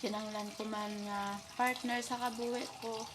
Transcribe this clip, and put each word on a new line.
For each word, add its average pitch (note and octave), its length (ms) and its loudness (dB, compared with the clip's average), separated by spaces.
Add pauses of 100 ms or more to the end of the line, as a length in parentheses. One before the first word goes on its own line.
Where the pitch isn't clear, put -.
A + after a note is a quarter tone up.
kinanglan G#3+ 560 -2
ko G#3+ 80 -2
man G#3+ 240 0 (160)
nga G3+ 320 0 (160)
partner B3 480 4
sa A#3+ 160 0
kabuhi A#3+ 480 2 (160)
ko A3+ 160 -2 (140)